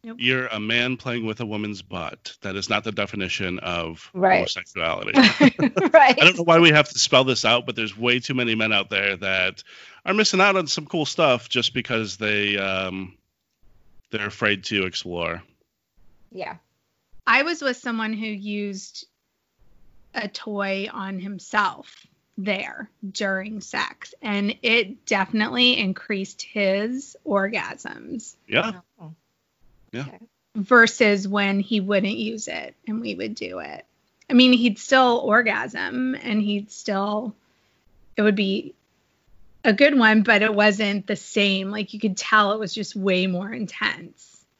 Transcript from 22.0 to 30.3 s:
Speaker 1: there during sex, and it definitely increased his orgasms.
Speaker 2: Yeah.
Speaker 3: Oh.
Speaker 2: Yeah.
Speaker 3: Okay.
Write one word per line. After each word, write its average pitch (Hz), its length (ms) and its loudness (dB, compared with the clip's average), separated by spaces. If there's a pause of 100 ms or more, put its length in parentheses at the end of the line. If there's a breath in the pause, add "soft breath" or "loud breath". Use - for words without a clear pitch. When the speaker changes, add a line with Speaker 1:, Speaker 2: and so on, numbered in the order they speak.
Speaker 1:
there 196 520 -6 (200)
during 196 520 -6
sex, - 600 -8
and 202 420 -2
it 226 420 0
definitely 226 720 2
increased 196 640 -6
his 208 720 -2 (100)
orgasms. 196 1120 -4 (120)
Speaker 2:
Yeah. 185 320 0 (200)
Speaker 3:
Oh. 160 140 -18 (800)
Speaker 2:
Yeah. 131 140 -6
Speaker 3:
Okay. - 120 -18 (360)